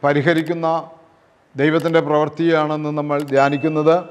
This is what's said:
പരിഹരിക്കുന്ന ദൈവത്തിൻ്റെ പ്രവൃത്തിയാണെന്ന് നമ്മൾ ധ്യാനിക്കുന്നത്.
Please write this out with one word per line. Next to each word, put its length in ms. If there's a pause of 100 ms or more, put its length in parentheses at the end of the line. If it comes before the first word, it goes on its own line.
പരിഹരിക്കുന്ന 640 (920)
ദൈവത്തിൻ്റെ 460
പ്രവൃത്തിയാണെന്ന് 920
നമ്മൾ 180 (160)
ധ്യാനിക്കുന്നത്. 640 (120)